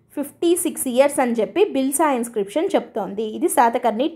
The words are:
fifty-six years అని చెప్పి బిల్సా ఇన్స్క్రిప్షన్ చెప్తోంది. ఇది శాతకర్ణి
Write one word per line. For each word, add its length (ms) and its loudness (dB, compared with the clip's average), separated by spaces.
fifty-six 560 -2
years 240 4
అని 100 0
చెప్పి 340 0
బిల్సా 460 0
ఇన్స్క్రిప్షన్ 640 -2
చెప్తోంది. 480 -4
ఇది 240 -4
శాతకర్ణి 680 2